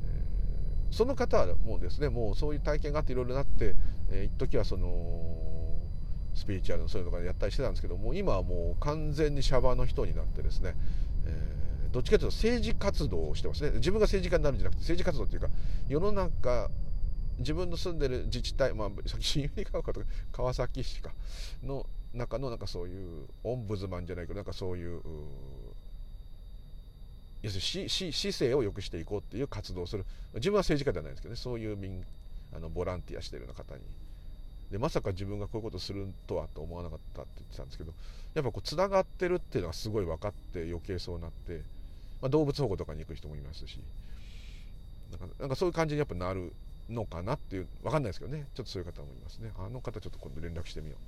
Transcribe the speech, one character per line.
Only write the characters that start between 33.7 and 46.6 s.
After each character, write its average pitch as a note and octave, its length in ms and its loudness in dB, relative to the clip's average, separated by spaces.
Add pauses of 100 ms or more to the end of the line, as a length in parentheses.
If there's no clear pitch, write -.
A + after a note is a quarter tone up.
に。 C2 60 -16 (920)
で、 G2 60 -6
ま G2 100 -2
さ - 120 -2
か G#2 100 -4
自 F#2+ 120 -6
分 G2+ 160 -8
が G#2 60 -6
こ G2 80 -10
う A#2 40 -4
い - 20 -4
う G#2 40 -10
こ A2 60 -8
と F#2+ 80 -10
す F#2 160 -8
る G2 140 -8 (180)
と F#2+ 120 -6
は D#2+ 100 -6
と - 140 -12
思 E2 140 -10
わ F2 60 -10
な E2+ 80 -10
か D#2+ 60 -12
っ D#2 40 -12 (140)
た - 80 -12
っ C2 40 -12
て - 120 -16
言 - 80 -16
っ - 60 -16
て - 60 -12
た D2 60 -10
ん C2+ 40 -14
で - 60 -14
す - 40 -12
け E2+ 60 -12
ど、 D#2+ 100 -12 (400)
や D#3 80 -4
っ C3+ 40 -2
ぱ - 60 -4
こ - 60 -10
う、 - 100 -10
繋 F3+ 220 -2
が F#3+ 100 2
っ F#3 60 0
て - 240 -6
る F3+ 60 0
っ F3 40 -2
て - 180 -6
い - 20 0
う - 40 -4
の E2+ 40 -6
は E2 60 -8
す - 140 -8
ご G#2+ 140 -4
い F#2 40 -2
分 D#2+ 120 -6
か - 120 -6
っ - 40 -14
て - 300 -10
余 E2+ 160 -8
計 F#2 180 -8
そ F2 180 -8
う E2+ 40 -8
な E2 80 -10
っ E2 40 -12
て、 E2 300 -12 (600)
ま - 40 -6
あ、 C3 40 0
動 D3+ 140 4
物 C#3 160 -2
保 C3 100 0
護 F#2+ 60 -2
と E2 80 -6
か D#2 120 -10
に D2+ 60 -10
行 D#2 60 -12
く D#2+ 60 -12
人 D2+ 140 -12
も D2+ 80 -12
い C#2+ 60 -12
ま C#2 120 -14
す - 140 -12
し、 - 120 -14 (1300)
な E2 60 -12
ん F2 120 -12
か、 - 100 -14
な - 60 -8
ん C#3 40 -6
か C3 60 -2
そ F#3 120 0
う - 20 2
い - 0 -
う E3 40 -8
感 D#3+ 160 0
じ D3 40 -4
に D3 60 -2
や D3 60 0
っ - 20 -12
ぱ - 80 -8
な F2+ 180 -4
る F2+ 200 -8 (360)